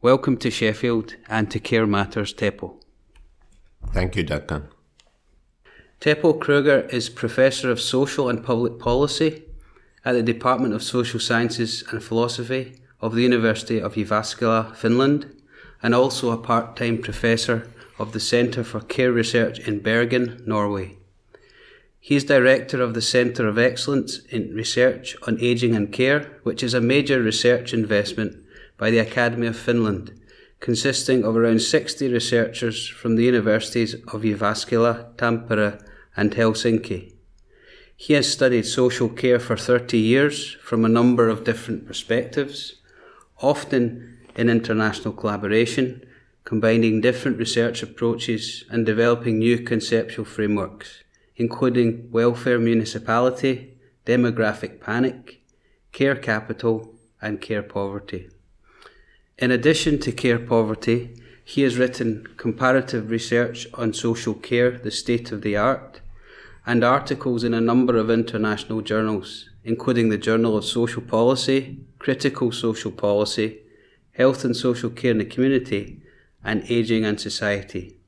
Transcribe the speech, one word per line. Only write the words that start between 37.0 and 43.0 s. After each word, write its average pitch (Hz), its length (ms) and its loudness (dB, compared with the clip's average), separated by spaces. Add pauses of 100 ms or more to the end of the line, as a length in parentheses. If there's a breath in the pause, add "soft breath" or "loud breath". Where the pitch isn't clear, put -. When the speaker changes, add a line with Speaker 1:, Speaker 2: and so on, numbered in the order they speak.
Speaker 1:
He - 200 0
has 139 140 2
studied 123 380 2
social 123 420 2
care 123 300 2
for 117 180 -2
thirty 120 420 0
years 135 560 2
from 113 300 -2
a 113 40 4
number 120 400 6
of 107 160 -2
different 110 420 -4
perspectives, - 960 -6 (600 soft breath)